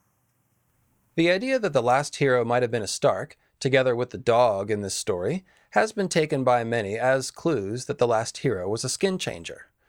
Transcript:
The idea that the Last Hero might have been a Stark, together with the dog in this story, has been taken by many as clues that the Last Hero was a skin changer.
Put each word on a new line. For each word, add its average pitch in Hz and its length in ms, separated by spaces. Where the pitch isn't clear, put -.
The 170 160
idea 254 280
that 190 140
the 135 80
Last 127 360
Hero 127 280
might 120 160
have 120 100
been 117 100
a 98 60
Stark, 117 500
together 131 360
with 120 160
the 101 60
dog 113 540
in 104 100
this 98 140
story, 107 480
has 214 200
been 196 160
taken 156 360
by 123 200
many 113 340
as 127 340
clues 120 540
that - 120
the 120 100
Last 117 320
Hero 101 300
was 113 140
a 131 60
skin 190 280
changer. - 500